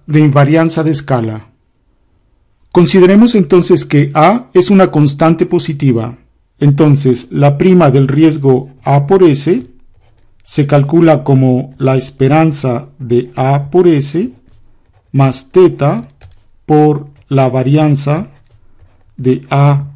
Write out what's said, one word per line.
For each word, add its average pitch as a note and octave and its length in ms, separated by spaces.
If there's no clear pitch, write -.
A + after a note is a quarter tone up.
de D3+ 140
invarianza D3+ 640
de D#3+ 80
escala. A2+ 600
Consideremos F#3+ 640
entonces F3+ 520
que C#3+ 280
A F3+ 400
es F3+ 140
una F#3+ 220
constante D#3+ 560
positiva. C#3 720
Entonces, C#3+ 720
la C#3+ 260
prima E3+ 340
del C3+ 180
riesgo C#3 600
A C#3+ 240
por F#3+ 160
S E3 440
se - 220
calcula D3 560
como C3 560
la C3+ 180
esperanza C3+ 920
de A#2+ 380
A C#3 340
por F3+ 160
S E3 460
más C3+ 380
teta F3 580
por D3+ 440
la C3+ 200
varianza C#3+ 800
de C3 340
A C#3+ 460